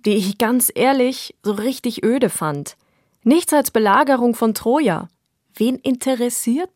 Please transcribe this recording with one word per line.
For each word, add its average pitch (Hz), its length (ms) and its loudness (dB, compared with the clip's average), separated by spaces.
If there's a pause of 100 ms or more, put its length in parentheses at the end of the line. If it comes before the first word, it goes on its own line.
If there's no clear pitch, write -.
die 214 80 2
ich 196 240 0
ganz 240 360 0
ehrlich 262 720 0
so 214 80 -2
richtig 226 540 -4
öde 240 240 2
fand. 151 480 -6 (460)
Nichts 302 300 2
als 294 160 2
Belagerung 240 640 2
von 226 200 0
Troja. 226 560 -2 (440)
Wen 254 220 0
interessiert 254 1000 -2